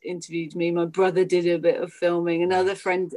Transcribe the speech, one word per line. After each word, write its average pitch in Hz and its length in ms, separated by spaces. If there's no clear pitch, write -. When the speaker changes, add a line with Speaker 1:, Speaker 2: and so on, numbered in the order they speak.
Speaker 1:
interviewed 170 540
me. 170 160
My 170 140
brother 185 380
did 175 220
a 170 120
bit 165 220
of 175 120
filming. 170 500
Another 185 280
Speaker 2:
Nice. 190 100
Speaker 1:
friend 180 360